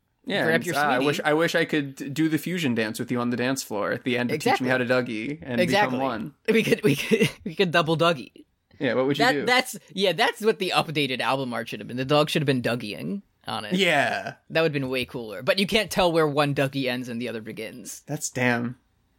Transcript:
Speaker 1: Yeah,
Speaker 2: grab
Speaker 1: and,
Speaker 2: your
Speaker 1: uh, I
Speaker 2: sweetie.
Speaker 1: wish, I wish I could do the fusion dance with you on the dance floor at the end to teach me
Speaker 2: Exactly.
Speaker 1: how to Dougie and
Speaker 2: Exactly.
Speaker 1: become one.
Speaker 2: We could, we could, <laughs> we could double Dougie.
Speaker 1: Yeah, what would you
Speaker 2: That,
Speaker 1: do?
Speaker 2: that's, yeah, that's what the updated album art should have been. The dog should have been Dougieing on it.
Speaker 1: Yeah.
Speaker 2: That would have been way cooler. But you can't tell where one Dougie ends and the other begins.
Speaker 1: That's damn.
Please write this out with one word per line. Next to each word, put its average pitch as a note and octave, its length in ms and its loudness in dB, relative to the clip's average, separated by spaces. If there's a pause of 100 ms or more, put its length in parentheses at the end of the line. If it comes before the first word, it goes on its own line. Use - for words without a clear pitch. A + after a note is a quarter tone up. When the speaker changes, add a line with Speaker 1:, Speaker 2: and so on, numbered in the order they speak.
(260)
Speaker 1:
Yeah, F#3+ 180 0
Speaker 2:
grab D#3+ 120 2
Speaker 1:
and, D#3 100 0
Speaker 2:
your E3 100 -2
Speaker 1:
uh, D3 80 2
I C#3 140 2
Speaker 2:
sweetie. C3+ 80 2
Speaker 1:
wish, C#3+ 180 0
I D3+ 100 4
wish D#3+ 220 2
I E3 80 4
could C#3+ 500 -2
do D#3+ 140 2
the D3+ 100 2
fusion E3 380 0
dance A2 240 -2
with A#2 100 -6
you B2 100 0
on A#2+ 100 0
the B2 60 0
dance C3 280 -2
floor G2 260 -2
at A#2+ 140 -4
the A#2+ 120 0
end B2 120 0
to D3 100 0
teach D3 80 -8
me D3+ 60 4
Speaker 2:
Exactly. - 160 0
Speaker 1:
how B2+ 100 2
to B2 60 0
Dougie B2 580 -2
and B2 180 -2
Speaker 2:
Exactly. G3 380 2
Speaker 1:
become C4 80 -2
one. - 280 -6 (140)
Speaker 2:
We A3 140 4
could, - 220 0
we G#3 100 4
could, - 420 2
<laughs> - 80 -20
we E3 120 -8
could F#3 160 2
double E3 240 2
Dougie. D#3+ 480 -2 (340)
Speaker 1:
Yeah, B2 160 0
what C3 140 2
would C#3+ 100 0
you A3 60 4
Speaker 2:
That, B3+ 80 4
Speaker 1:
do? C#3+ 120 -2
Speaker 2:
that's, B3 320 0 (160)
yeah, F#3 200 0
that's A#3 280 0
what A3 200 0
the F#3+ 160 -2
updated C#3+ 420 0
album B2+ 340 0
art A2+ 160 -6
should A2+ 120 -10
have G#2+ 80 -12
been. A#2 80 -8
The C3 80 -4
dog D3 260 4
should D#3+ 120 2
have C3+ 40 0
been C3 160 2
Dougieing B2 600 -4 (240)
on G#2+ 180 -6
it. G#2 80 -4
Speaker 1:
Yeah. C3+ 640 2 (160)
Speaker 2:
That D3+ 100 0
would E3 80 4
have D3+ 60 0
been C3+ 160 -4
way B2+ 160 -2
cooler. G#2+ 360 -10
But F#3 160 0
you F#3+ 80 2
can't G#3 240 -2
tell F3+ 220 2
where D#3+ 160 4
one C#3+ 260 2
Dougie C#3 320 0
ends B2 220 -4
and A#2 140 -6
the A#2+ 80 -6
other A2+ 100 -6
begins. A2 680 -12
Speaker 1:
That's D3 220 -6
damn. B2 480 -2 (420)